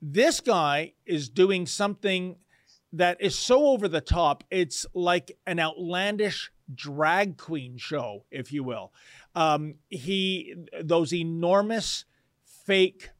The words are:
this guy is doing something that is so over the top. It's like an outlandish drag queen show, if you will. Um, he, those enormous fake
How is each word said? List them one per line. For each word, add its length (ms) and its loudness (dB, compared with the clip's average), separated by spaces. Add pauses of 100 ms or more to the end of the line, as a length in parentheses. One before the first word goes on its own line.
this 380 2
guy 520 0 (140)
is 240 -4
doing 360 4
something 680 -2 (560)
that 280 2
is 180 -2
so 300 6
over 200 2
the 120 -2
top. 500 2
It's 340 -2 (100)
like 420 0 (100)
an 140 -2
outlandish 920 -4 (200)
drag 640 0
queen 420 -10
show, 520 -6
if 220 -10
you 100 -4
will. 300 -8 (420)
Um, 420 0 (120)
he, 680 -4 (280)
those 300 2
enormous 920 0 (400)
fake 760 0